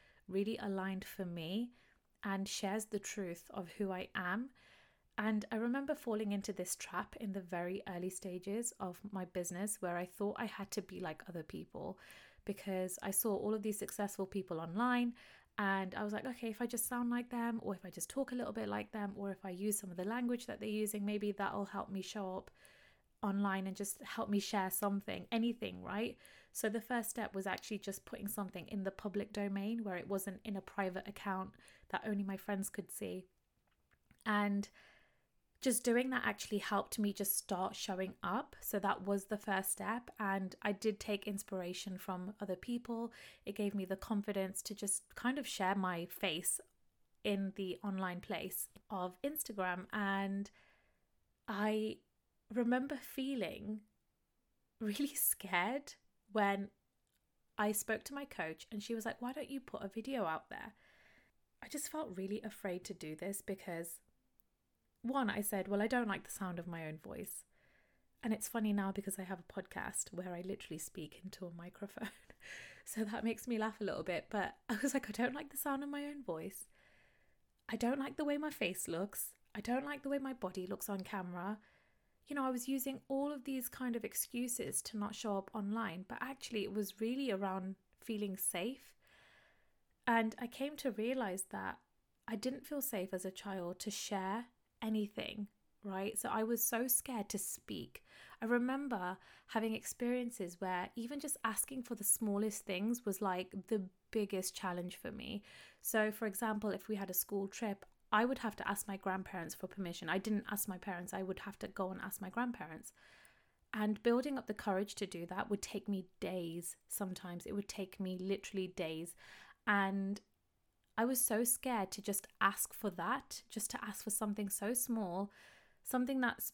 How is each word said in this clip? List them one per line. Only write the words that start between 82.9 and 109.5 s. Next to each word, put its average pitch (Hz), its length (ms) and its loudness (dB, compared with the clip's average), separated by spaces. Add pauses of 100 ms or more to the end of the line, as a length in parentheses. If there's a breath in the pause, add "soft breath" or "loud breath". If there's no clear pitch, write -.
all 277 240 2
of 262 120 -6
these 262 240 -2
kind 247 280 0
of 226 80 -2
excuses - 800 0
to - 140 -8
not 208 180 -2
show 208 220 0
up 196 180 0
online. 202 540 -2
But 233 120 -6
actually, 240 440 -2
it - 80 -2
was 202 280 -2
really 254 300 2
around 190 460 0 (240)
feeling 202 360 0
safe. - 580 -2 (1120 soft breath)
And 226 340 6
I 240 60 -2
came 285 320 -4
to 269 120 0
realize 214 600 0
that 190 280 -4 (480)
I - 80 -2
didn't 254 320 -2
feel 294 160 -2
safe 190 300 0
as 185 120 -2
a 185 60 -2
child 185 500 -4
to 214 100 -2
share 202 560 0 (360)
anything, 208 640 0 (380)
right? 196 340 -2
So - 120 -2
I 220 120 2
was 233 200 2
so 240 240 2
scared 240 440 0
to 202 80 -2
speak. - 640 -6 (380 loud breath)
I 220 40 0
remember 240 720 2 (300 loud breath)
having 220 260 2
experiences 240 840 -2
where 185 360 0
even 247 240 -4
just - 240 -2
asking 233 380 0
for 240 120 -6
the 202 100 -4
smallest 208 600 2
things 214 400 0
was, 196 160 0
like, 185 340 0 (140)
the 208 140 2 (280)
biggest 196 440 0
challenge 180 420 -2
for - 160 -6
me. - 300 -6 (400 loud breath)
So, 214 280 4
for 214 160 -2
example, 208 440 2
if - 180 -2
we 214 80 2
had 196 140 -2
a 180 40 -4
school 196 340 0
trip, 202 360 -4 (280)
I 214 120 8
would 254 140 4
have 220 180 0
to - 120 -2
ask 202 200 0
my 196 80 0
grandparents 185 580 -2